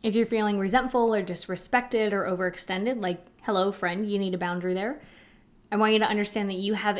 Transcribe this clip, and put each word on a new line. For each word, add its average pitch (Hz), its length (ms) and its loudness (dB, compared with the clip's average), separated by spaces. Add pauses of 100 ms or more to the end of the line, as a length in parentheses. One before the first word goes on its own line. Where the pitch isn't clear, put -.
If 214 120 0
you're 233 100 4
feeling 214 340 0
resentful 233 560 2
or 202 80 2
disrespected 208 880 -2
or 196 140 0
overextended, 190 760 -2
like, 180 240 -4 (180)
hello, 196 280 2
friend, 196 380 -2
you 202 100 0
need 190 140 0
a 180 40 -2
boundary 180 360 -2
there. 220 260 -2 (720)
I 208 60 0
want 214 160 6
you 220 60 6
to 214 100 2
understand 208 400 -2
that 190 80 -4
you 196 160 -2
have 208 260 0